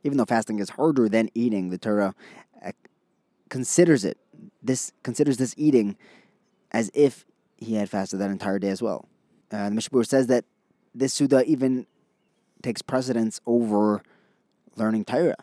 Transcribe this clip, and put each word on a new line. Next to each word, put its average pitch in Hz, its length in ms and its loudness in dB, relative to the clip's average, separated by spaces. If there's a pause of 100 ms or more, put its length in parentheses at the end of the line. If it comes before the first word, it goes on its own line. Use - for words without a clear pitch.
Even 139 140 0
though 117 80 2
fasting 110 340 -2
is 95 120 -6
harder 135 360 2
than 113 260 2
eating, 107 360 -2
the 90 80 -6
Torah 101 360 0 (480)
ac-, 90 140 -12 (760)
considers 135 560 4
it, - 120 -4 (440)
this, - 300 -4 (120)
considers 131 340 0
this 123 200 -2
eating 123 400 4 (720)
as 110 220 -2
if 139 320 2 (320)
he 113 180 -6
had 104 140 -2
fasted 95 300 -4
that 98 100 -2
entire 98 300 -4
day 98 100 -2
as 98 120 -4
well. 95 260 -6 (440)
Uh, 101 180 -6
the 104 60 -4
Mishabur 113 300 0
says 135 220 2
that 123 180 0 (480)
this 127 200 -2
Suda 135 320 4
even 131 400 0 (760)
takes 120 200 -6
precedence 123 640 -2
over 107 560 2 (760)
learning 110 300 -2
Torah. 143 380 0